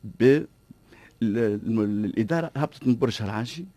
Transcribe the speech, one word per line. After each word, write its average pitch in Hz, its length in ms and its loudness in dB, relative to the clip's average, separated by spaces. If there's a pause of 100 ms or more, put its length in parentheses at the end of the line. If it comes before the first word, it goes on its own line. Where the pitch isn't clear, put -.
ب-، 113 180 -4
ال-، 139 240 6 (760)
الم-، 107 800 0
الإدارة 160 520 -2
هبطت - 300 -4
من 123 100 4
برجها 120 280 -2
العاجي 120 420 -8 (100)